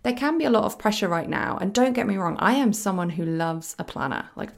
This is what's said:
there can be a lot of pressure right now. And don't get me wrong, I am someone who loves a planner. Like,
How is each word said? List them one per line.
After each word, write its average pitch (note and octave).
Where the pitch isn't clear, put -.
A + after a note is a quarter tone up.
there A#3+
can D4
be D#4
a C4
lot A3
of -
pressure G#3+
right E3+
now. -
And F#3+
don't B3
get B3
me G3
wrong, F3
I G3+
am C4
someone F#3
who E3+
loves E3
a F3+
planner. -
Like, -